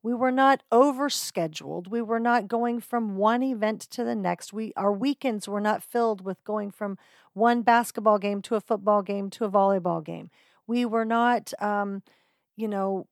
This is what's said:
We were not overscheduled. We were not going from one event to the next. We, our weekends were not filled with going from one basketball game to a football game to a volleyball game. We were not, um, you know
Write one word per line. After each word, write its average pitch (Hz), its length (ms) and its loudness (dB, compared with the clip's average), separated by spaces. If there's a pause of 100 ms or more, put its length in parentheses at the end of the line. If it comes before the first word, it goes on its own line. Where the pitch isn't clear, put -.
We 233 120 -2
were 254 160 2
not 269 320 4 (100)
overscheduled. 180 1160 0
We 233 120 -4
were 226 200 -2
not 233 280 2
going 233 320 -2
from 220 360 -4
one 226 260 2
event 220 480 -2
to 240 140 -6
the 233 100 -2
next. 185 380 -4
We, 214 240 -8
our 202 160 0
weekends 233 540 -2
were 202 140 -4
not 208 220 -2
filled 220 420 -2
with 190 200 -8
going 208 260 -6
from 196 260 -8 (380)
one 233 280 2
basketball 220 560 4
game 202 240 -2
to - 120 -4
a 208 60 0
football 202 420 0
game 196 280 -6
to - 140 -6
a 202 60 -4
volleyball 185 520 2
game. 165 280 -12 (360)
We 240 180 0
were 226 200 0
not, 233 560 2
um, 202 420 -2 (540)
you 220 120 -6
know 196 440 -2